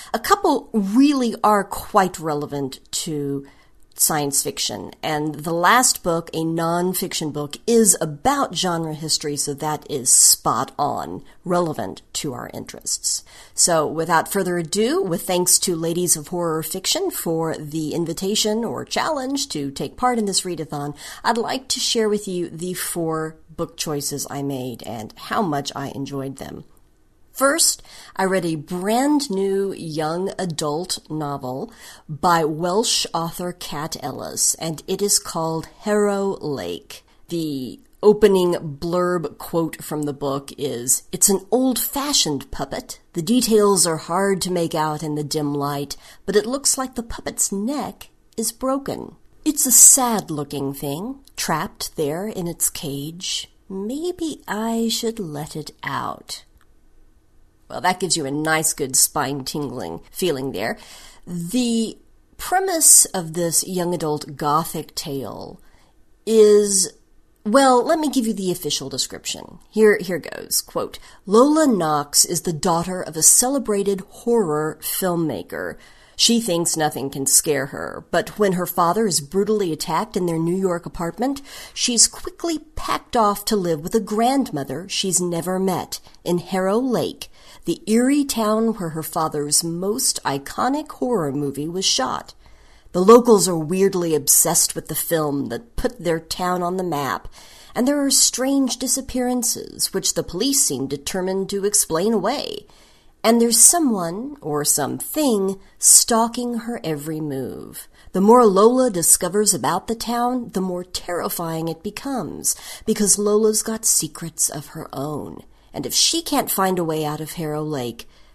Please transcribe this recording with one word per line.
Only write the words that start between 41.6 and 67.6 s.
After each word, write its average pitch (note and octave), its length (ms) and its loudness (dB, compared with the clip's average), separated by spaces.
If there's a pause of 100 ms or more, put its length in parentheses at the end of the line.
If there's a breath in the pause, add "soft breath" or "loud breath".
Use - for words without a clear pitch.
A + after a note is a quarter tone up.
puppet. - 480 -8 (140)
The F3 100 -4
details G#3 640 4
are D#3+ 120 0
hard F#3+ 440 0
to F3+ 80 -4
make E3+ 240 -2
out D#3 300 -2
in D3+ 100 -4
the D3+ 80 -2
dim D3 320 -2
light, C#3+ 420 -4 (300 loud breath)
but G3 80 -2
it G#3 100 4
looks C4+ 320 0
like C4 200 -6
the A#3 80 -6
puppet's - 480 -4
neck G#3 580 -6 (260)
is A3 140 -2
broken. C4 640 -6 (300)
It's D4+ 200 0
a C4 60 2
sad-looking D3+ 1040 4
thing, F3 460 -6 (160)
trapped - 580 -4
there D#3+ 320 -2
in F3 220 -6
its - 200 -2
cage. D3 800 -8 (200)
Maybe D4 800 -6
I A3+ 400 -2
should A3+ 320 -4
let D3 340 -8
it D3+ 160 -10 (140)
out." - 580 -8 (1300)
Well, B2 120 -10
that F3+ 180 0
gives F3 160 0
you D#3 80 -2
a C3+ 60 -4
nice, D#3 420 0
good, C3 240 -4
spine-tingling C3 1040 -2 (100)
feeling C#3 420 -2
there. A2 260 -4 (480 loud breath)
The A3 720 -2 (400)
premise F4+ 640 4
of D#3+ 300 -6
this E3+ 340 0
young F3 240 0
adult D3+ 460 -4
gothic D#3 560 -2
tale B2 640 -8 (640 soft breath)
is, G#3 640 6 (540)
well, B3 400 6